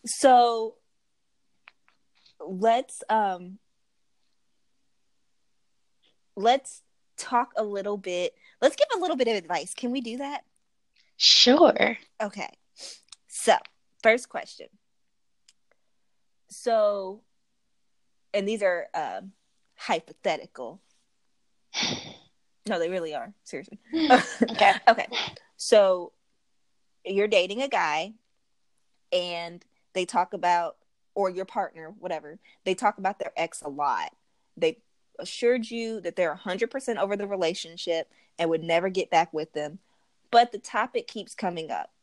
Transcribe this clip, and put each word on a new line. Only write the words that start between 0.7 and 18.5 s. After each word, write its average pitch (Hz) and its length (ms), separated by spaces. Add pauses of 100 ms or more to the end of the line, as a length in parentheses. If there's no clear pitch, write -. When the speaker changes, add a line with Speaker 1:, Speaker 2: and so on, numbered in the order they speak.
Speaker 1:
let's, 214 680
um, 190 500 (2750)
let's 240 460 (340)
talk - 400
a 220 60
little 202 340
bit. 180 380 (260)
Let's 277 160
give 605 180
a 403 40
little 339 180
bit 247 120
of 220 80
advice. 170 360
Can 240 200
we 269 80
do 233 180
that? 285 240 (760)
Speaker 2:
Sure. - 800 (240)
Speaker 1:
Okay. 202 280 (800)
So, - 280 (460)
first 233 260
question. - 380 (1800)
So, 208 760 (1120)
and 202 140
these 214 140